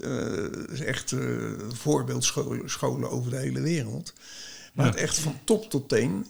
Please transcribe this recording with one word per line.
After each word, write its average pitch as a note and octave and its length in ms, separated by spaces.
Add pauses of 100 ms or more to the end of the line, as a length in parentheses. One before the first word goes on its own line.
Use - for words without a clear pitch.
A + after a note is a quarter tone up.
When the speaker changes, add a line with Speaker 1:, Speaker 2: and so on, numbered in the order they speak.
Speaker 1:
Eh, - 100 (420)
dat - 180
is C3+ 100
echt, - 320
eh, B2+ 80 (520)
voorbeeldscholen, B2+ 960
scholen B2+ 400
over B2 200
de B2+ 60
hele C3 240
wereld. C#3 520 (640)
Waar C3 120
Speaker 2:
Ja. A#2 60
Speaker 1:
het - 80
echt - 180
van D3+ 260
top - 260
tot C#3 180
teen B2+ 420